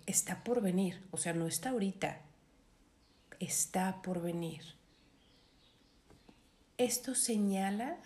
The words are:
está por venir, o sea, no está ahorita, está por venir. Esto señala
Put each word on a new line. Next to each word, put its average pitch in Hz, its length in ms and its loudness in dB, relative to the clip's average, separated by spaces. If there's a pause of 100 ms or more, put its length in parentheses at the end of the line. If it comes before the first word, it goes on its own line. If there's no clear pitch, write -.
está - 380 0
por 240 180 2
venir, 185 480 2
o 160 80 -6
sea, 170 160 -2
no 165 140 2
está 254 240 -2
ahorita, 196 480 0 (1200)
está 185 640 0
por 180 180 -2
venir. 170 400 -2 (2250)
Esto 247 380 0
señala 208 920 2